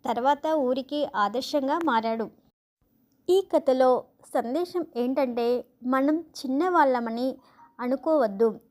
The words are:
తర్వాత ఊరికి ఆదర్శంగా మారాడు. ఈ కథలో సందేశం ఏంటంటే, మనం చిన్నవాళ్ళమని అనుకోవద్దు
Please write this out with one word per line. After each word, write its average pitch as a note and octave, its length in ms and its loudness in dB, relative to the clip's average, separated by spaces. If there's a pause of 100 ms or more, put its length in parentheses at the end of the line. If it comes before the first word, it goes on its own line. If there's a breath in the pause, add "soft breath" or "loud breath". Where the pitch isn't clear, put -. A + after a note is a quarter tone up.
తర్వాత C#4 420 0
ఊరికి C#4 680 -2
ఆదర్శంగా C4 680 -2
మారాడు. A3+ 460 -2 (1000)
ఈ F#4+ 240 4
కథలో C4 500 4 (300)
సందేశం D#4+ 520 -2 (100)
ఏంటంటే, B3 680 -2 (180)
మనం C4+ 360 2
చిన్నవాళ్ళమని C4 1160 0 (440 soft breath)
అనుకోవద్దు B3 800 0 (100)